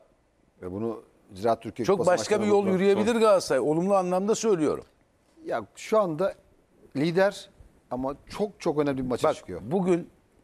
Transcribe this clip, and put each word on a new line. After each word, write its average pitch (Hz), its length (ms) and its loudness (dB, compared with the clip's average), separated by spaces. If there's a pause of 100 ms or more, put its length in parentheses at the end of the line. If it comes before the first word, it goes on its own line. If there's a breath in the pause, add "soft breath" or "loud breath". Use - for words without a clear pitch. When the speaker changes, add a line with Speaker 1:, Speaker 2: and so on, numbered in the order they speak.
(640)
Speaker 1:
Ve 90 100 -10
bunu 110 300 -6 (320)
Ziraat 98 280 -2
Türkiye 113 240 -6
Speaker 2:
Çok 190 120 2
Speaker 1:
Kupası 180 200 2
Speaker 2:
başka - 160 -2
bir 214 60 0
Speaker 1:
maçlarında 208 160 2
Speaker 2:
yol 208 60 2
Speaker 1:
unutma. 190 100 0
Speaker 2:
yürüyebilir 202 400 2
Speaker 1:
Son- 233 80 2
Speaker 2:
Galatasaray. 185 400 4
Olumlu 165 360 0
anlamda 185 380 0
söylüyorum. 151 500 0 (600)
Speaker 1:
Ya 120 220 -6 (100)
şu - 240 0
anda 180 340 -2 (600)
lider 175 540 0 (400)
ama 131 240 -6 (140)
çok - 320 -6
çok 151 180 -2
önemli 139 260 -2
bir 127 40 -6
maça 127 200 0
Speaker 2:
Bak, 139 80 2
Speaker 1:
çıkıyor. 87 280 -12
Speaker 2:
bugün, 175 460 0 (340)